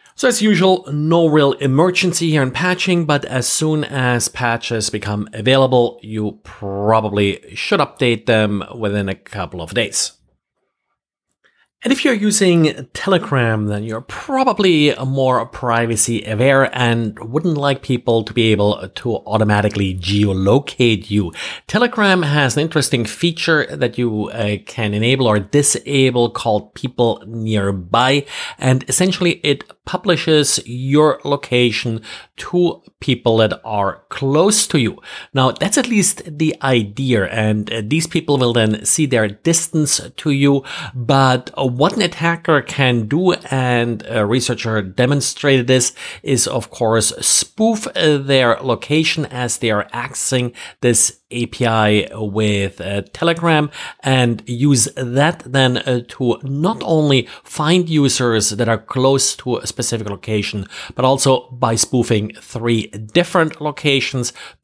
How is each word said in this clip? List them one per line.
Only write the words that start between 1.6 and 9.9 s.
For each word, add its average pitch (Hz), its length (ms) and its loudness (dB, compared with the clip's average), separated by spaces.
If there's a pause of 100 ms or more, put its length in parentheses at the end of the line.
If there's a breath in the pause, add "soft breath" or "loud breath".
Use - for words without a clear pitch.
here 151 100 2
in 131 80 0
patching, 175 560 0
but 147 180 0
as 127 240 -4
soon 156 360 0
as 123 460 0
patches 117 600 -4
become 104 420 -6
available, 127 680 2
you 107 420 -6
probably 101 1120 -2
should - 280 -2
update 120 440 -2
them 107 380 2 (120)
within 104 340 -2
a 95 40 -4
couple 90 480 -10
of 82 140 -8
days. - 380 -4 (1700)